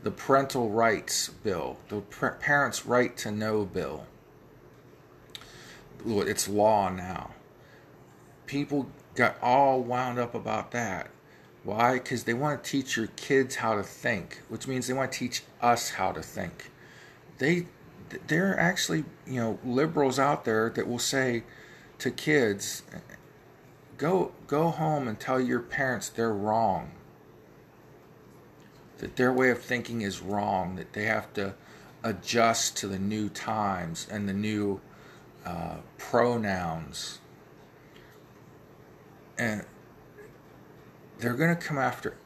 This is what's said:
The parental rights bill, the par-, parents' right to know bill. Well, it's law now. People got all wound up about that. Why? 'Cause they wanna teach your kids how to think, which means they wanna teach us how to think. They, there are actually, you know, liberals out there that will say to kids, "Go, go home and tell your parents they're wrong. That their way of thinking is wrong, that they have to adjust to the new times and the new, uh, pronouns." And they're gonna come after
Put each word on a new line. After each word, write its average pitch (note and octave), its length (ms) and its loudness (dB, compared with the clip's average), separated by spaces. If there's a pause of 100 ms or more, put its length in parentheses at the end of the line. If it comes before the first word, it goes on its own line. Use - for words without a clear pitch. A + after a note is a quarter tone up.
The G2+ 80 -2
parental C3+ 580 2
rights A2 600 2
bill, C#2+ 480 -4 (120)
the G#2 120 -4
par-, - 380 -4
parents' C#3+ 460 0
right B2 320 2
to A2 140 -6
know G#2+ 340 0
bill. E2+ 400 -6 (2000)
Well, G#2 220 2
it's - 200 -2
law G#2 420 4
now. F#2 420 -6 (1120)
People C#3+ 420 -2 (280)
got A#2+ 260 4
all C3 400 6
wound B2 380 -2
up A#2+ 160 -2
about G#2+ 360 -4
that. G#2 380 -4 (540)
Why? A#2+ 360 4
'Cause A#2+ 240 -4
they A#2 120 0
wanna C#3+ 220 -2
teach - 380 -2
your A2+ 120 -2
kids C3+ 480 2
how A2 200 0
to G2+ 80 -2
think, - 640 -6
which A2+ 200 -8
means B2+ 180 -2
they B2+ 80 -2
wanna C3+ 180 0
teach - 320 -6 (160)
us A#2+ 300 4
how F#2 220 0
to E2+ 100 -6
think. - 500 -10 (680)
They, E3+ 280 2 (600)
there F3+ 240 2
are - 80 0
actually, E3+ 440 2 (220)
you B2+ 160 -2
know, A2 240 -2
liberals C3+ 540 2
out C#3+ 260 2
there A2 240 4
that - 180 -2
will A#2 120 -2
say B2+ 440 0 (540)
to B2+ 140 -2
kids, A#2+ 720 2 (1120)
"Go, F3 340 2 (140)
go D#3+ 240 2
home D3+ 380 0
and G#2+ 120 -6
tell C3 220 0
your B2 180 2
parents B2+ 480 -2
they're A2+ 240 0
wrong. G2+ 600 2 (2000)
That - 160 -10
their B2+ 180 4
way B2+ 180 6
of A#2+ 100 0
thinking A#2 400 -4
is F#2+ 200 -4
wrong, F#2+ 540 0
that - 180 -12
they G#2 100 -4
have A2 300 -2
to G2 220 -4 (480)
adjust A2+ 760 2
to G#2 100 -4
the G2 100 -4
new G#2 320 0
times F#2+ 800 -4
and G#2 200 -4
the F#2+ 40 -2
new, G#2 460 0 (640)
uh, E2+ 320 -6 (200)
pronouns." F#2+ 1200 0 (2250)
And G#2+ 280 -2 (1500)
they're A#2+ 160 0
gonna E3 200 4
come D#3 220 -4
after - 480 -2